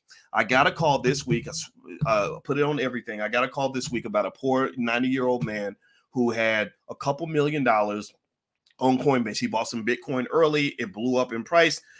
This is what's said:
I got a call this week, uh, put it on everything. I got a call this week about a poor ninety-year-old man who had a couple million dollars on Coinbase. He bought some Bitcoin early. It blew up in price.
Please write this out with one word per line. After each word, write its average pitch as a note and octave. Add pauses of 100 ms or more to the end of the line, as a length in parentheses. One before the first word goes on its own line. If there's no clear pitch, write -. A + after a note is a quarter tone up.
(320)
I A2+
got C3
a F#3+
call D3
this C3+
week, A#2 (580)
uh, G#2 (140)
put C#3+
it D3
on D3
everything. A#2
I G#2+
got A#2+
a C3
call C3+
this B2+
week A#2
about G#2
a F#2+
poor C3
ninety-year-old B2
man G#2 (360)
who A#2+
had A2 (180)
a -
couple C#3+
million D3+
dollars G#2 (680)
on C3
Coinbase. B2
He B2
bought A2
some A2+
Bitcoin A#2+
early. D3+
It G#2+
blew B2
up B2
in A2+
price. E3 (180)